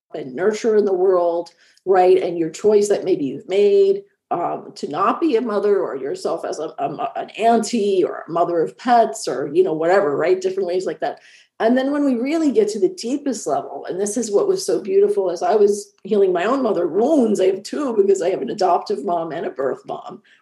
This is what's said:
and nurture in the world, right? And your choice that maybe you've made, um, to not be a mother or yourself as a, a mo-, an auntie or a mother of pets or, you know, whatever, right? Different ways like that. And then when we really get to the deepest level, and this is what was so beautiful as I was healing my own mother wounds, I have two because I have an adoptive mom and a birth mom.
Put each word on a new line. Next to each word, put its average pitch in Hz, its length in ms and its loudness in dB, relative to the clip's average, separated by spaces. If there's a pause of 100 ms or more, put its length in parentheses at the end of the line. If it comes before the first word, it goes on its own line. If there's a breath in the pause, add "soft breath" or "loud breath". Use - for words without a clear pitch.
(140)
and 143 200 -10
nurture 214 420 0
in 202 80 4
the 196 80 0
world, 175 580 2 (340 soft breath)
right? 185 360 6
And 175 160 -4
your 160 140 -2
choice 202 380 2
that 196 160 0
maybe 160 220 0
you've 135 220 -8
made, 196 540 4 (300 soft breath)
um, 151 420 -6
to - 140 -10
not 196 320 -2
be 302 160 0
a 220 40 2
mother 202 400 0
or 127 140 -4
yourself 160 500 -6
as - 140 -6
a, 156 200 -8
a 139 100 -4
mo-, - 260 -6
an - 240 -8
auntie 208 640 2
or - 240 -4
a 156 60 -10
mother 170 300 0
of 156 140 -4
pets 226 520 2
or, 139 260 -4
you 180 80 6
know, 160 120 2
whatever, 160 420 2
right? 180 240 0
Different 185 260 -4
ways 180 200 -2
like 160 140 -6
that. - 200 -6 (400 soft breath)
And 247 180 4
then 269 140 -2
when 285 120 0
we 262 120 2
really 294 340 0
get 208 180 4
to 214 120 -4
the 180 80 4
deepest 254 580 -4
level, 143 420 -6
and 175 120 -6
this 208 160 -4
is 214 160 -4
what 202 160 2
was 190 180 0
so 175 140 0
beautiful 196 500 2
as 175 100 -6
I 180 140 0
was 208 380 2 (100)
healing 196 300 2
my 175 120 0
own 262 200 0
mother 175 240 0
wounds, 220 520 2
I 185 60 4
have 196 160 0
two 254 320 -6
because 196 260 4
I 170 100 0
have 190 120 -2
an 233 80 -6
adoptive 196 540 0
mom 170 260 -4
and - 160 -8
a - 40 -8
birth 139 360 -6
mom. - 340 -12 (220 soft breath)